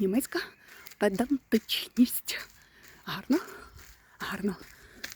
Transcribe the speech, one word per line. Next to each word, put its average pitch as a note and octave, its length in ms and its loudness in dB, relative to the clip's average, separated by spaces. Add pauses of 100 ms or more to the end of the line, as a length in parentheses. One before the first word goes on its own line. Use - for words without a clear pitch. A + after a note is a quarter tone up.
німецька G#3 380 0 (600)
педантичність. - 1400 2 (680)
Гарно, G3+ 340 0 (800)
гарно, G3 380 -4 (600)